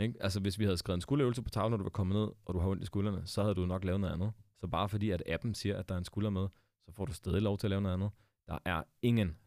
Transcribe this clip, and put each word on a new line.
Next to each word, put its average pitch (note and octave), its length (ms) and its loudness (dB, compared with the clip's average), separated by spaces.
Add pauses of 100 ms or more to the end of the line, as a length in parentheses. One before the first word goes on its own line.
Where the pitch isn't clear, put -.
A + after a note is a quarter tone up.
Ikke? A2+ 220 0
Altså, G2 180 0
hvis F#2+ 180 0
vi A2 60 2
havde F#2+ 120 4
skrevet F2+ 200 0
en F2+ 40 0
skulderøvelse B2+ 420 2
på - 80 -6
tavlen, G#2+ 200 0
når A#2 80 2
du G2 60 -2
var G2 60 -4
kommet F#2+ 260 2
ned, G#2+ 120 2 (160)
og F#2 100 -4
du F#2 40 2
har E2+ 100 2
ondt F#2+ 140 0
i G2+ 40 -6
skuldrene, G2 400 -2
så - 160 -2
havde G2+ 120 4
du F2+ 120 2
nok F#2 180 -2
lavet F#2+ 160 2
noget E2+ 140 0
andet. G2 180 -2 (280)
Så F#2+ 60 -8
bare F2+ 220 0
fordi, G#2 220 0
at F2 180 0
appen G#2 260 -2
siger, G2 240 -2
at F#2 100 -8
der F#2+ 60 -2
er F2+ 40 0
en F2 60 -2
skulder G#2 260 -2
med, F#2+ 180 0 (380)
så - 60 -20
får G2 120 -6
du - 80 -4
stadig F#2 300 0
lov G2+ 160 0
til - 80 -2
at G2+ 40 2
lave G2 120 2
noget F#2+ 120 2
andet. G2 160 0 (380)
Der E2+ 160 -6
er E2+ 180 0 (200)
ingen A2+ 340 4 (100)